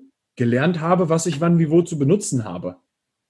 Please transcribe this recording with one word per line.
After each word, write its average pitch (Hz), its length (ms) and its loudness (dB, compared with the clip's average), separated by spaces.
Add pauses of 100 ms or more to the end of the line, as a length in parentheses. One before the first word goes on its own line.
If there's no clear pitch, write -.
(360)
gelernt 131 440 0
habe, 175 280 0
was 165 180 0
ich 147 140 -4
wann 170 180 2
wie 160 120 2
wo 170 120 4
zu 170 160 -4
benutzen 139 460 0
habe. 90 320 -10 (540)